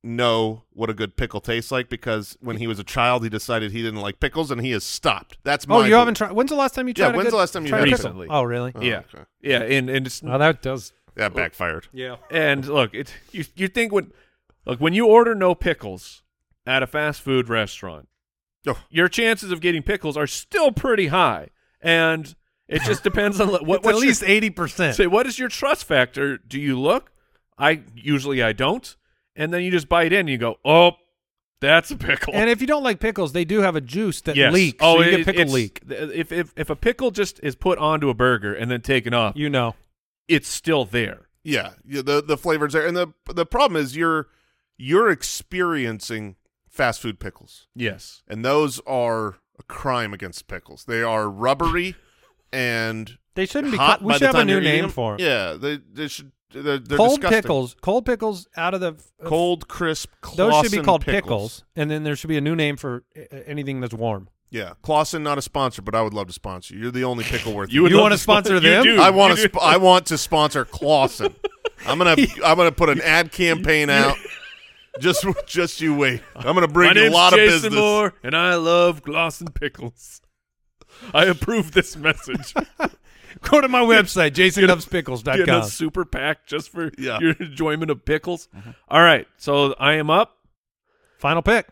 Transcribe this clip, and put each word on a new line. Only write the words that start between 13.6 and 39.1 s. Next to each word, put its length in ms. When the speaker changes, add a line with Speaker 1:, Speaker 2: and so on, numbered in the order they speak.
Speaker 3:
think 240
when, 200
look, 160
when 140
you 120
order 300
no 180
pickles 680
at 160
a 60
fast 320
food 300
restaurant, 580
Speaker 1:
Oh. 120
Speaker 3:
your 180
chances 420
of 100
getting 220
pickles 340
are 120
still 440
pretty 360
high. 400
And 540
it 140
just 200
depends 380
on, 80
Speaker 2:
<laughs> 40
Speaker 3:
what, 100
Speaker 2:
It's 60
Speaker 3:
what's 180
Speaker 2:
at 80
Speaker 3:
your 60
Speaker 2:
least 240
eighty 260
percent. 460
Speaker 3:
say, 100
what 200
is 120
your 100
trust 360
factor? 540
Do 220
you 180
look? 320
I, 240
usually 480
I 100
don't. 440
And 160
then 100
you 80
just 180
bite 240
in 80
and 100
you 80
go, 260
"Oh, 280
that's 300
a 60
pickle." 380
Speaker 2:
And 160
if 100
you 60
don't 160
like 180
pickles, 320
they 120
do 180
have 140
a 40
juice 420
that 140
Speaker 3:
Yes. 160
Speaker 2:
leaks, 280
Speaker 3:
Oh, 180
Speaker 2:
so 40
you 80
Speaker 3:
it, 80
Speaker 2:
get 80
pickle 160
Speaker 3:
it's, 100
Speaker 2:
leak. 360
Speaker 3:
th-, 260
if, 180
if, 240
if 140
a 60
pickle 340
just 320
is 140
put 220
onto 320
a 40
burger 400
and 160
then 120
taken 320